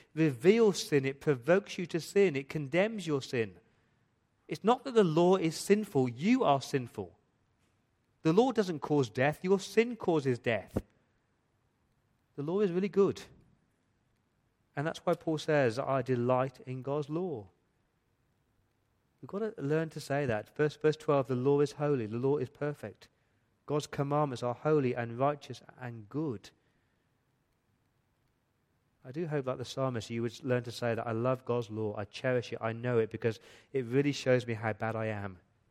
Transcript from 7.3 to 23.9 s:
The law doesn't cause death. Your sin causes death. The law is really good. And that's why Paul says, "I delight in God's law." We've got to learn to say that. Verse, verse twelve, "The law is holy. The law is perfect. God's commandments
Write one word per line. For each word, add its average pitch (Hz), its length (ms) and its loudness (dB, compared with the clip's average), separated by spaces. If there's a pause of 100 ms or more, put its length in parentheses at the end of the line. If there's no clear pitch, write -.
The 160 100 4
law 247 180 6
doesn't 180 280 0
cause 143 300 2
death. 143 340 0
Your 190 160 2
sin 233 360 0
causes 139 440 0
death. - 420 -4 (1500)
The 143 60 -10
law 175 200 -2
is 190 100 2
really 185 180 -2
good. 180 320 2 (1500)
And 143 100 -4
that's - 200 -8
why 175 80 2
Paul 160 240 -2
says, 135 400 2
"I 135 240 -2
delight 127 640 0
in 131 160 -10
God's 139 280 -6
law." 156 360 -6 (1800)
We've 131 80 -16
got 190 100 -8
to 220 220 -6
learn 156 300 -2
to 156 80 -12
say 143 260 -2
that. 107 300 -4
Verse, 151 200 0
verse 151 200 2
twelve, 139 320 0
"The 131 80 -2
law 143 260 4
is 143 120 0
holy. 143 320 -2
The 107 120 -6
law 135 200 0
is 127 120 -4
perfect. - 580 -10 (580)
God's 143 220 -2
commandments 143 560 -2